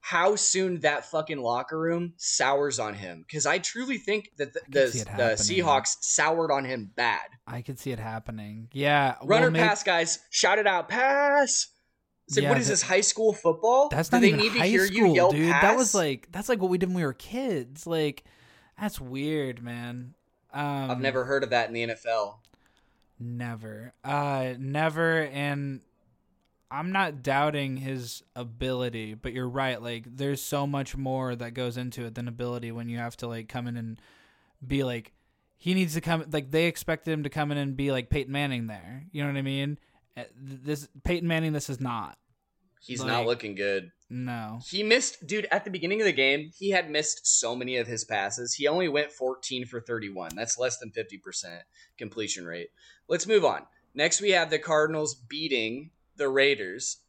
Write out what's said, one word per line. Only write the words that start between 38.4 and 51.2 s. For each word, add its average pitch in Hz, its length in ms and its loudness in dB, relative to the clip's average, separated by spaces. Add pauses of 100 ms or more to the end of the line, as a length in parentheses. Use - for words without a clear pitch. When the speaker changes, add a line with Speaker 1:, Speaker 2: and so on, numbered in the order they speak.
Speaker 2:
there. 110 440 -12
You 147 120 -4
know 143 60 -2
what 139 80 -2
I 135 40 -2
mean? 139 380 -4 (360)
Uh, 123 80 -12 (240)
th-, 135 160 -14
this, 143 240 -6 (160)
Peyton 170 240 0
Manning, 160 260 0
this 147 160 -4
is 127 120 -4
not. 117 360 -4 (640)
Speaker 1:
He's 127 220 -8
not 120 160 2
Speaker 2:
Like, 113 80 0
Speaker 1:
looking 113 280 -2
good. 98 360 -2 (180)
Speaker 2:
No. 120 560 -8
Speaker 1:
He 196 180 -4
missed, 226 440 2
dude, 202 240 -4
at 202 140 0
the 208 60 -10
beginning 180 280 -2
of 220 60 2
the 180 80 4
game, 139 440 2
he 196 120 -2
had 175 200 2
missed 151 380 -2
so 117 280 2
many 127 220 -4
of 117 100 -2
his 113 180 -6
passes. 104 480 -4
He 139 160 0
only 175 180 2
went 147 240 -2
fourteen 127 540 -6
for 117 160 -10
thirty-one. 98 520 -8
That's 110 240 -4
less 123 200 -2
than 113 140 -14
fifty 107 260 -8
percent 90 440 -12 (360)